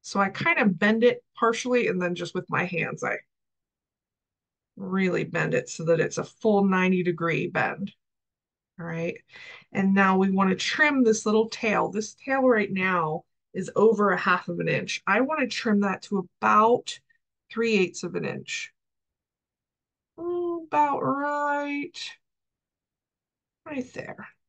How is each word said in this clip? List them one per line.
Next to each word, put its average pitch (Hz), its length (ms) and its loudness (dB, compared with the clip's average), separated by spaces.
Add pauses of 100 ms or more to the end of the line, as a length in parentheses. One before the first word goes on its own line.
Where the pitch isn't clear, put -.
So - 180 -4
I 196 80 2
kind 330 300 0
of 202 200 2
bend 220 260 2
it 240 200 4 (140)
partially, 240 480 0
and 185 160 -2
then 175 140 -2
just 175 180 -10
with 165 160 -6
my 160 140 -2
hands, 175 380 -6
I - 160 -6 (1600)
really 185 460 0
bend 160 320 -4
it - 140 -2
so - 160 -12
that 160 160 2
it's 151 180 -2
a - 60 -6
full 208 400 0
ninety 185 400 2
degree 170 420 -2
bend. - 480 -4 (840)
All 165 40 -10
right, 165 320 -6 (540)
and 196 240 2
now 190 240 6
we 196 140 2
wanna 190 240 2
trim 285 480 2
this 220 200 2
little 220 240 4
tail. 175 420 -2
This 214 240 -8
tail 269 280 -2
right 226 280 4
now 180 520 -2 (320)
is 185 220 -6
over 202 340 6
a 180 80 0
half 180 300 0
of 175 100 -6
an 165 100 -2
inch. - 380 -4
I 202 140 4
wanna 269 260 0
trim 214 360 0
that 196 200 -2
to 196 260 -4 (120)
about 220 580 2 (520)
three 226 280 0
eighths - 240 0
of 180 140 -8
an - 80 -4
inch. - 480 -10 (1500)
Mm, 339 480 -4
about 294 340 0
right, 285 960 -4 (1700)
right 269 300 -10
there. - 320 -14 (220)